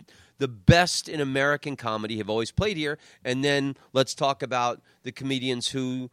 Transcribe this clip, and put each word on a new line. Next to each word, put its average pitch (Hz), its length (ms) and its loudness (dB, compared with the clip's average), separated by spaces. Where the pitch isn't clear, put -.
the 135 100 0
best 165 600 4
in 160 100 -4
American 139 560 0
comedy 110 420 -4
have 104 120 -4
always 113 220 0
played 202 260 0
here. 151 200 -2
And 127 180 0
then 139 320 2
let's 131 220 2
talk 135 280 0
about 120 380 -2
the 123 80 -10
comedians 131 580 -2
who 127 440 -4